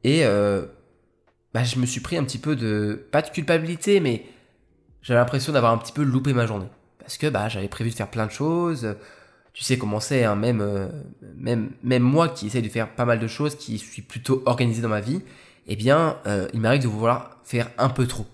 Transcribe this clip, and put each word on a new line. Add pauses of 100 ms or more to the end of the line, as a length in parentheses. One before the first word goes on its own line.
Et,
euh, (840)
bah,
je
me
suis
pris
un
petit
peu
de,
pas
de
culpabilité,
mais (800)
j'avais
l'impression
d'avoir
un
petit
peu
loupé
ma
journée. (320)
Parce
que,
bah,
j'avais
prévu
de
faire
plein
de
choses. (560)
Tu
sais
comment
c'est,
hein,
même,
euh, (480)
même, (100)
même
moi
qui
essaye
de
faire
pas
mal
de
choses,
qui
suis
plutôt
organisé
dans
ma
vie, (440)
eh
bien,
euh,
il
m'arrive
de
vouloir
faire (100)
un
peu
trop